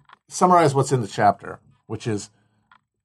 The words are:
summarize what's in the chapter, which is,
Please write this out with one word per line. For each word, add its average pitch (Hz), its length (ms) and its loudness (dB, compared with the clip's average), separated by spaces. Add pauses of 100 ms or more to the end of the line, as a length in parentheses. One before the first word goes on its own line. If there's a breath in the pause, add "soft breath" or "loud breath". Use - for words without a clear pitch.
(300)
summarize 175 440 2
what's - 200 -2
in 123 80 0
the 101 60 -8
chapter, 95 520 -2 (280)
which 110 200 -12
is, 104 220 -6 (760)